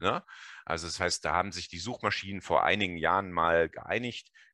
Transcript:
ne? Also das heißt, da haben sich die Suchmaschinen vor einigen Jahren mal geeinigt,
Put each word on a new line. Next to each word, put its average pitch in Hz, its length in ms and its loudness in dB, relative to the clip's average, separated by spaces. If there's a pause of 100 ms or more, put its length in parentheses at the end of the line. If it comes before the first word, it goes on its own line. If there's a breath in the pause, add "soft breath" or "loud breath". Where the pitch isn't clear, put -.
ne? 117 240 0 (400 loud breath)
Also 82 220 -4
das 78 120 -8
heißt, 87 280 0
da 78 80 0
haben 92 180 0
sich 87 160 -8
die 87 100 -12
Suchmaschinen 98 600 -4
vor - 240 4
einigen 92 320 2
Jahren 90 360 2
mal 82 360 4
geeinigt, - 640 -6 (220 soft breath)